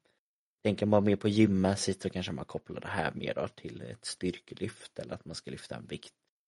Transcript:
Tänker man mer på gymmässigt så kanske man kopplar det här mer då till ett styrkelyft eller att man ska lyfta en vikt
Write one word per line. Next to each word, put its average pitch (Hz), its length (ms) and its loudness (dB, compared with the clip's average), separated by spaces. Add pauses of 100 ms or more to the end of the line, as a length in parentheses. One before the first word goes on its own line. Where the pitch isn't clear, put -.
(640)
Tänker 104 220 2
man 104 180 6
mer 101 120 4
på 101 120 0
gymmässigt 101 760 4
så 95 80 -2
kanske 92 220 -6
man 78 140 -6
kopplar - 360 -10
det - 60 -10
här - 260 0
mer - 200 -4
då - 140 -2
till - 340 -12
ett - 240 -12
styrkelyft - 920 -8
eller - 140 -8
att - 120 -12
man 80 100 -12
ska - 160 -12
lyfta - 240 -10
en 57 120 -12
vikt - 260 -12 (340)